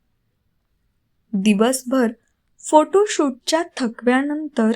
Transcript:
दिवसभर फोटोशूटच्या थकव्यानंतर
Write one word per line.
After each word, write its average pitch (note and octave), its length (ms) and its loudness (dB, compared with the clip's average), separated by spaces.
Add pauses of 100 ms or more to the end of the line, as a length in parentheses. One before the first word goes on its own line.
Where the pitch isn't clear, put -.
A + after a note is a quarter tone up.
(1300)
दिवसभर A3+ 800 0 (460)
फोटोशूटच्या D#4+ 1040 0 (140)
थकव्यानंतर C4 1000 -2